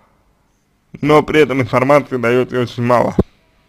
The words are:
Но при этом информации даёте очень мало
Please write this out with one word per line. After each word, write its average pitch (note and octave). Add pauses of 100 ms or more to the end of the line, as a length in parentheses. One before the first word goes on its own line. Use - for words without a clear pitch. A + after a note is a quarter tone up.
(1040)
Но D3+
при D3+
этом C3
информации C3
даёте B2
очень A#2+
мало B2 (540)